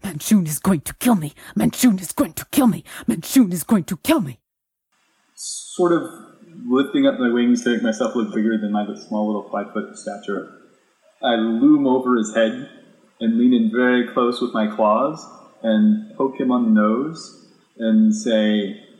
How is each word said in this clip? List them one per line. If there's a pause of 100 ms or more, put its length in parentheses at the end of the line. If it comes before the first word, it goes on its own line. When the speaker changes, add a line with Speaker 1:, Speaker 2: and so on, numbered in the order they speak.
Speaker 1:
"Manchun
is
going
to
kill
me! (240)
Manchun
is
going
to
kill
me! (220)
Manchun
is
going
to
kill
me!" (920)
Speaker 2:
Sort
of (640)
lifting
up
my
wings
to
make
myself
look
bigger
than
my (100)
small
little
five-foot
stature, (720)
I
loom
over
his
head (520)
and
lean
in
very
close
with
my
claws (380)
and
poke
him
on
the
nose (320)
and
say (200)